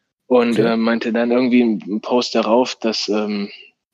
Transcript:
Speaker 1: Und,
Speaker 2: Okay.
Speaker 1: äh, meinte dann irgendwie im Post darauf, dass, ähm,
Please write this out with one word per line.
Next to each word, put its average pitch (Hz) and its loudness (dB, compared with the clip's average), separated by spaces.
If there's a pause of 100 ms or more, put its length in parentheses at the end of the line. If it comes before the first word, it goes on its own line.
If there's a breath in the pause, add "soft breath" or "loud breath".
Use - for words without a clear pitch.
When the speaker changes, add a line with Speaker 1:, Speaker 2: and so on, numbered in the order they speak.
(260 loud breath)
Speaker 1:
Und, 120 2
Speaker 2:
Okay. 113 2
Speaker 1:
äh, - 0
meinte 113 -2
dann 120 0
irgendwie 123 2
im 107 -2
Post 123 -2
darauf, 117 0
dass, - -4
ähm, 104 -4 (440 loud breath)